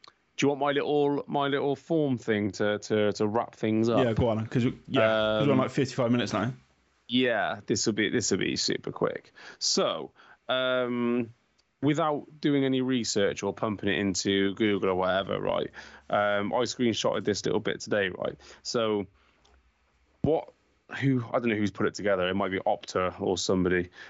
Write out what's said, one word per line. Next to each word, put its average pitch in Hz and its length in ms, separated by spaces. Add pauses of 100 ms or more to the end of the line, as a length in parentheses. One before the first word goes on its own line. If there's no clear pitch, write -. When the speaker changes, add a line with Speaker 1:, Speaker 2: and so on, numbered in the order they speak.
(360)
Speaker 1:
do - 100
you - 40
want 139 100
my 143 140
little, 143 540
my 143 200
little 139 300
form 147 400
thing 107 340
to, 104 280
to, 104 340
to 107 120
wrap 110 300
things 110 320
up? 120 160
Speaker 2:
Yeah, 117 80
go 113 160
on, 110 200
'cause 120 180
we, 127 80 (160)
yeah, 123 100 (400)
'cause 107 80
we're - 60
on, 131 60
Speaker 1:
Um, - 0
Speaker 2:
like, 117 120
fifty-five 127 400
minutes 110 220
now. 107 180 (560)
Speaker 1:
Yeah, 110 600
this 113 180
will 113 80
be, 104 160
this 113 220
will 98 80
be - 180
super - 340
quick. - 400 (280)
So, 98 520 (380)
um, 123 800 (520)
without 151 440 (160)
doing 143 240
any 131 160
research 110 600
or 101 100
pumping 104 340
it 95 120
into 98 560
Google 101 340
or 92 60
whatever, 95 440
right? 92 300 (400)
Um, 104 440
I - 100
screenshotted 113 600
this 98 220
little 104 160
bit - 180
today, 101 300
right? - 260 (260)
So, 107 460 (1120)
what? - 280 (500)
Who? 131 320
I 131 80
don't 120 80
know 110 80
who's 104 160
put - 140
it 87 100
together. 92 320
It 92 60
might 98 180
be 95 80
Opta 92 640
or 95 160
somebody. 90 500 (220)